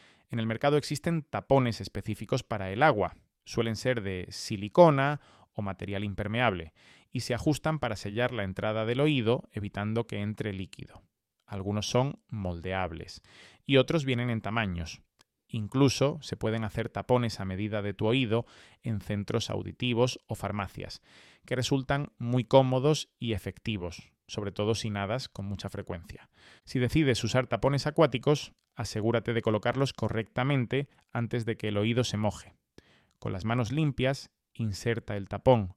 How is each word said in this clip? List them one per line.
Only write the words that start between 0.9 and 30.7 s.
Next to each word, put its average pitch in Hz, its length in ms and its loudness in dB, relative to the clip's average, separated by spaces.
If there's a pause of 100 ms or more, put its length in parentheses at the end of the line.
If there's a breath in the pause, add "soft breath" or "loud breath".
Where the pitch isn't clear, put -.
tapones 120 580 2
específicos 107 600 -4
para 98 280 -6
el 107 120 -2
agua. 107 340 4 (280)
Suelen 113 320 -2
ser 123 260 -2
de 95 280 -6
silicona 139 880 4 (320 soft breath)
o 107 100 -8
material 98 420 -4
impermeable 104 680 -2 (380 soft breath)
y 123 100 -6
se 120 140 -4
ajustan 156 440 0
para 110 180 -4
sellar 117 360 -2
la 107 120 -2
entrada 107 420 -2
del 123 140 0
oído, 135 520 2
evitando 104 540 -2
que 104 140 -6
entre 104 320 -4
líquido. - 500 -12 (440)
Algunos 101 440 -4
son 127 380 2
moldeables 90 920 -6 (440 loud breath)
y 135 100 6
otros 135 280 4
vienen 123 260 0
en 113 100 -2
tamaños. 98 640 -4 (460)
Incluso 135 720 2
se - 140 -8
pueden 113 260 -2
hacer 110 260 -4
tapones 117 520 0
a 95 40 -6
medida 101 380 -4
de 101 100 -4
tu 107 140 -2
oído 117 400 2 (360 loud breath)
en 110 180 -2
centros 104 500 -4
auditivos 113 800 0
o 107 80 -6
farmacias, 98 640 -8 (420 loud breath)
que 123 120 -4
resultan 139 640 0
muy 120 260 0
cómodos 135 760 4
y 113 140 -2
efectivos, 95 800 -6 (160)
sobre 101 240 -6
todo 107 240 0
si 113 140 -4
nadas 101 380 -4
con - 180 -10
mucha 98 220 -6
frecuencia. - 600 -10 (340 soft breath)
Si - 140 -4
decides 123 460 4
usar 127 240 0
tapones 131 400 2
acuáticos, 147 640 2 (240)
asegúrate 110 560 0
de 113 100 0
colocarlos 120 500 0
correctamente 127 960 -2 (220 soft breath)